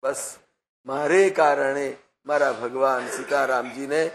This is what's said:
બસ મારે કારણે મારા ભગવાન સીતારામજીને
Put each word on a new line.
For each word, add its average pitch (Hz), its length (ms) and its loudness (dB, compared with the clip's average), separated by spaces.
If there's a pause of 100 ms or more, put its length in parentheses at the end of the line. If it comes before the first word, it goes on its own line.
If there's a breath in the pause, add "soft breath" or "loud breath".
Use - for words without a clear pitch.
બસ - 340 -6 (480)
મારે 147 440 2
કારણે 143 680 2 (280)
મારા 143 260 2
ભગવાન 123 560 -2
સીતારામજીને 135 1080 -2